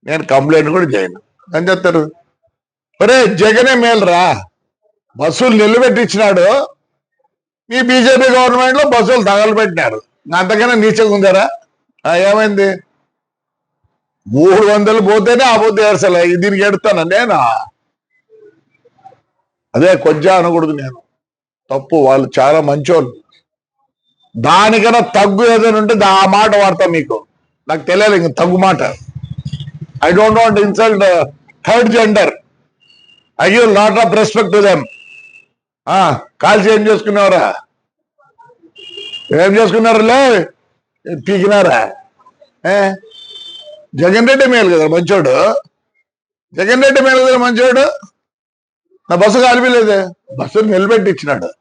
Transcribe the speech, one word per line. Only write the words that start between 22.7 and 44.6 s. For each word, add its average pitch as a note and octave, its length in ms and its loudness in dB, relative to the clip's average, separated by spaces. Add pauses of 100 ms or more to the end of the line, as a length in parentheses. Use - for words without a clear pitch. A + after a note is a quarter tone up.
దానికన్నా G#3+ 640 2
తగ్గు G#3 500 0
ఏదైనా A3 280 2
ఉంటే G#3+ 160 0
దా-, G3+ 140 2
ఆ F#3+ 180 2
మాట G#3 300 2
వాడతా F#3+ 300 0
మీకు, E3 400 -4 (420)
నాకు D3+ 180 -6
తెలియాలి G3+ 300 0
ఇంక E3+ 220 -2
తగ్గు F3 180 0
మాట. F#3 260 0 (1200)
I F#3+ 80 2
don't G#3+ 220 2
want A3 220 2
to G#3 80 2
insult, G#3+ 320 0
uh, F3+ 300 2 (420)
third A3+ 200 2
gender. G#3+ 420 0 (1120)
I F#3+ 120 0
give A#3 140 2
lot G#3 360 2
of F#3+ 140 -2
respect G#3+ 380 -2
to G#3 60 2
them. F3 220 0 (1040)
ఆ, E3+ 320 0 (200)
కాల్చి G#3 340 2
ఏం G#3+ 120 0
చేసుకున్నావురా? G3 680 0 (1900)
ఏం G3 140 0
చేసుకున్నారు A3+ 440 0
లే? A#3 420 2 (720)
పీకినారా? F3+ 800 0 (800)
ఏ? G3 240 -2 (1000)
జగన్ F#3+ 340 0
రెడ్డి C4+ 180 2
మేలు A3 300 0